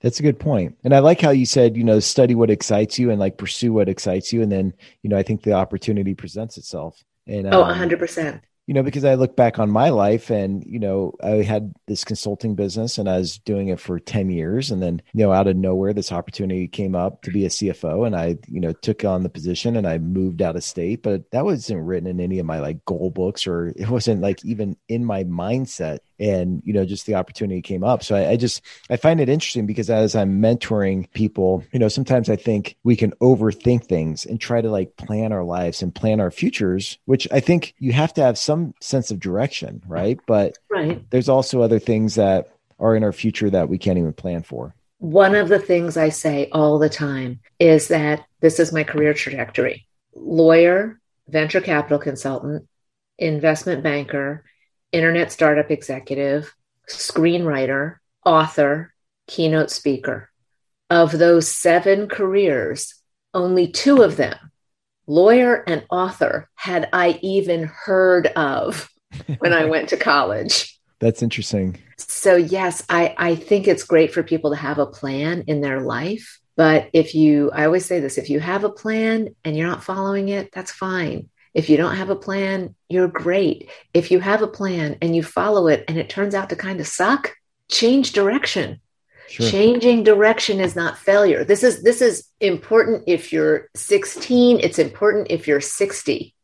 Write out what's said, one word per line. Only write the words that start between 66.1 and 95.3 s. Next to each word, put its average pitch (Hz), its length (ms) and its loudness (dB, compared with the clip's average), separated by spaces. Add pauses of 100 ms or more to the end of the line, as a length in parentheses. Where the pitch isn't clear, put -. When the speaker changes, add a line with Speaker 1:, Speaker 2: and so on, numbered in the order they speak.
Speaker 2:
had 180 380 -4
I 175 300 2
even 185 420 0
heard 180 640 2
of 147 600 -2 (240)
Speaker 1:
<laughs> 139 260 -8
Speaker 2:
when 175 140 2
I 160 140 4
went 160 240 -2
to - 80 -2
college. - 800 0 (220)
Speaker 1:
That's 113 220 0
interesting. 98 540 -4 (220)
Speaker 2:
So - 380 2
yes, 175 520 0
I, 170 300 0
I 170 160 0
think 196 340 0
it's 175 160 0
great 160 300 4
for 170 80 0
people 156 280 -2
to 147 60 -2
have 143 220 -4
a 143 80 2
plan 143 600 -6
in 151 120 -2
their 135 200 -4
life. 135 600 -8 (160)
But 156 380 4
if 160 200 2
you, 147 380 4
I 151 140 0
always 180 180 2
say 175 160 -2
this, 139 160 -6
if - 140 -6
you 143 100 0
have 185 240 -4
a 208 60 -2
plan 220 640 -4 (100)
and 156 100 -4
you're 160 140 -2
not - 160 -8
following 196 460 -4
it, 196 200 -6
that's 185 220 -14
fine. 185 560 -6 (260)
If 156 160 0
you 151 80 6
don't 170 180 0
have 190 140 -6
a 190 60 0
plan, 190 580 -6 (160)
you're 180 180 2
great. 170 600 -2 (240)
If 170 160 2
you 185 100 4
have 202 220 0
a 208 40 -2
plan 175 540 -4
and 165 160 0
you 165 60 0
follow 180 460 0
it - 200 2
and 160 80 -4
it 160 140 -6
turns 202 240 -4
out 196 160 -4
to 170 60 -6
kind 190 220 -8
of 151 80 -6
suck, 254 480 -2 (360)
change 247 420 2
direction. 202 680 -2 (480)
Speaker 1:
Sure. 117 200 -2
Speaker 2:
Changing 233 560 4
direction 214 560 4
is 180 160 -2
not 170 220 -4
failure. 196 460 4
This 202 180 2
is, 240 200 2
this 240 180 4
is 233 280 0 (120)
important 214 640 0
if 170 260 -2
you're 156 420 0
sixteen. 247 840 2
It's - 180 -2
important 202 520 0